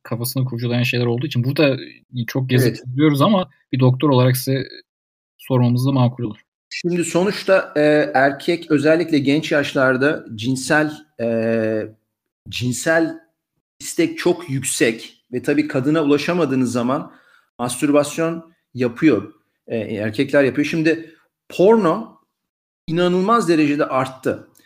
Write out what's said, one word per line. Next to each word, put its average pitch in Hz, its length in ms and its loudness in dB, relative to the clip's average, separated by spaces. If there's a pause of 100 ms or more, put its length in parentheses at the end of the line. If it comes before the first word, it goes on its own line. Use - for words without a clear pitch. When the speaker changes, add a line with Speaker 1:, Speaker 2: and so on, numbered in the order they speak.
Speaker 1:
kafasını 120 420 -6
kurcalayan 120 380 -2
şeyler 120 240 0
olduğu 120 200 -2
için 127 180 -2
burada 139 320 0 (500)
çok 131 260 -4
yazıp 123 160 4
Speaker 2:
Evet. - 160 -4
Speaker 1:
çiziyoruz 139 380 0
ama 185 280 2 (220)
bir 131 80 -2
doktor 127 300 4
olarak 127 260 4
size 135 320 -4 (680)
sormamız 123 480 0
da 143 60 2
makul 123 320 0
olur. 107 140 -10 (320)
Speaker 2:
Şimdi 175 340 -4
sonuçta, 190 720 0
e, 151 40 2 (340)
erkek 139 560 0
özellikle 156 480 2
genç 139 340 0
yaşlarda 143 840 0
cinsel, 131 580 -2 (280)
e, 113 680 -2 (640)
cinsel 160 720 -2 (600)
istek - 380 -2
çok 175 320 -2
yüksek 120 840 -2
ve 123 100 -6
tabii 147 260 0
kadına 147 340 0
ulaşamadığınız 143 680 0
zaman 123 400 -4 (460)
mastürbasyon 147 960 -2 (220)
yapıyor. 123 580 0 (340)
E, 120 120 -6
erkekler 110 680 0
yapıyor. 143 220 0
Şimdi 160 480 -2 (340)
porno 202 680 2 (680)
inanılmaz 180 640 2
derecede 151 380 2
arttı. - 640 -4 (180)